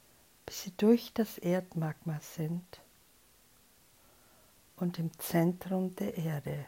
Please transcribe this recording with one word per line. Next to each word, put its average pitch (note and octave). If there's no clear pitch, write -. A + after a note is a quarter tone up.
bis -
sie F3+
durch A#3
das -
Erdmagma E3+
sind E3+
und F3
im E3
Zentrum F3+
der G3+
Erde. D3